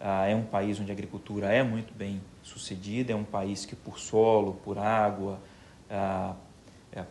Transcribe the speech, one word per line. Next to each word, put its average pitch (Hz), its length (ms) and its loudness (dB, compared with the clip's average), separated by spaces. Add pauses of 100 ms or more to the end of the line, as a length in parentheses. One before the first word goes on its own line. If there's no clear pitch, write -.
ah, 98 260 2
é 104 80 4
um 113 100 2
país 101 360 -2
onde 101 100 -6
a 101 40 -6
agricultura 98 580 -4
é 127 100 6
muito 113 300 -2
bem 98 300 -6 (200)
sucedida, 107 680 -6
é - 20 0
um 104 100 -2
país 98 420 -4
que - 100 -12
por - 220 -14
solo, 110 560 6 (100)
por 101 140 -4
água, 101 600 2 (520)
ah, 95 460 -2 (560)
é, 98 180 -8